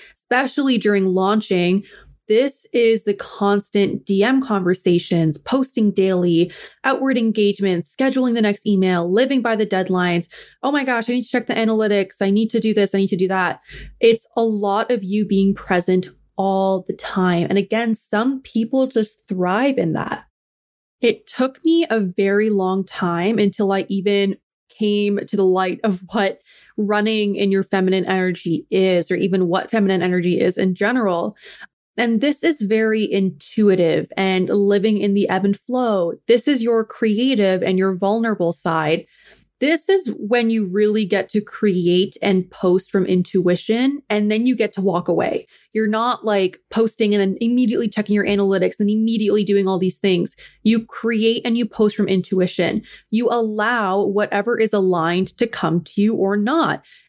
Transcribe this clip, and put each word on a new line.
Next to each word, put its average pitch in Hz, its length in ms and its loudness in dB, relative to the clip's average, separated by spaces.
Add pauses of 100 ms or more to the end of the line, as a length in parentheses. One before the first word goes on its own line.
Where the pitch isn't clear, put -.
(140)
Especially 269 640 0
during 202 280 2
launching, 190 800 0 (420)
this 254 460 0
is 226 300 2
the 208 100 -2
constant 202 920 -2
D 196 160 0
M 262 200 2
conversations, 180 960 0
posting 254 540 0
daily, 180 600 2 (320)
outward 262 340 0
engagements, 202 800 0
scheduling 262 380 0
the 233 80 0
next 208 260 -2
email, 185 420 2
living 254 320 2
by 226 140 -2
the 214 100 0
deadlines. 180 600 -2 (360)
"Oh 269 100 -2
my 285 100 0
gosh, 240 260 -2
I 247 40 0
need 247 100 -2
to - 60 -14
check 247 180 -4
the - 60 -4
analytics. 214 640 0
I 196 100 0
need 214 200 2
to 233 100 0
do 214 140 0
this. 202 200 0
I 196 40 2
need 196 100 2
to 208 80 -2
do 180 140 0
that." 185 320 -2 (400)
It's 226 340 4
a 233 80 0
lot 214 480 0
of 233 100 -2
you 202 240 -2
being 196 280 2
present 185 560 0 (320)
all 190 460 0
the 190 60 -6
time. 180 560 -2
And 190 80 2
again, 220 360 -2
some 247 460 -4
people 262 480 -2
just 220 300 -2 (100)
thrive 202 500 0
in 170 140 0
that. - 320 -6 (800)
It - 260 -2
took 262 380 -4
me 330 240 2
a 226 100 0
very 202 500 0
long 190 360 0
time 180 520 -2
until 202 360 0
I 196 160 -2
even 196 480 0 (320)
came 208 580 -2
to - 80 -8
the 196 80 2
light 185 400 0
of 190 180 -2 (120)
what 196 260 0 (380)
running 208 580 0
in 196 160 0
your 196 120 2
feminine 185 420 0
energy 185 640 -2
is, 185 400 2
or 185 40 -2
even 185 340 0
what 180 200 -2
feminine 190 320 0
energy 180 380 0
is 180 180 0
in 185 180 0
general. 208 600 -2 (640)
And 226 240 0
this 294 200 0
is 339 200 0
very 220 500 0
intuitive 185 1040 0
and 185 320 0
living 202 500 2
in 202 180 0
the 202 120 2
ebb 190 160 -2
and 202 160 0
flow. 220 540 -2 (140)
This 226 200 4
is 262 160 0
your 226 220 0
creative 214 760 0
and 185 160 0
your 190 180 2
vulnerable 202 580 0
side. 165 540 -2 (520)
This 311 300 0
is 349 280 2
when 226 320 0
you 220 160 0
really 208 380 0
get 190 280 -2
to 208 100 0
create 180 800 0
and 185 280 0
post 185 400 0
from 190 160 0
intuition, 190 1040 0
and 208 220 0
then 226 140 0
you 254 100 2
get 214 160 -2
to 196 100 -6
walk 175 280 0
away. - 380 -2 (260)
You're 220 120 0
not, 220 380 -2
like, 196 380 -2 (100)
posting 220 420 0
and 208 60 2
then 190 220 0
immediately 240 480 0
checking 208 260 -2
your 202 100 2
analytics, 196 520 0
then 208 100 0
immediately 214 560 0
doing 196 240 2
all 190 100 0
these 185 200 -2
things. 185 400 0 (260)
You 226 220 2
create 226 580 -2
and 233 140 0
you 240 80 0
post 214 320 0
from 208 100 0
intuition. 185 760 0 (280)
You 233 180 0
allow 214 720 0
whatever 202 560 0
is 220 140 0
aligned 180 680 0
to - 80 0
come 175 360 -2
to - 200 -4
you 214 140 2
or 196 220 0
not. 226 440 0 (280)